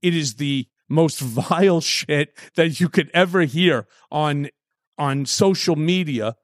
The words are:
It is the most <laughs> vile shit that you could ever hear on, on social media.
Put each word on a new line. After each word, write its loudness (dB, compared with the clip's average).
It 0
is -2
the -4
most 2
<laughs> -
vile 0
shit -4
that 0
you 2
could -2
ever 2
hear 0
on, -2
on -2
social 2
media. -2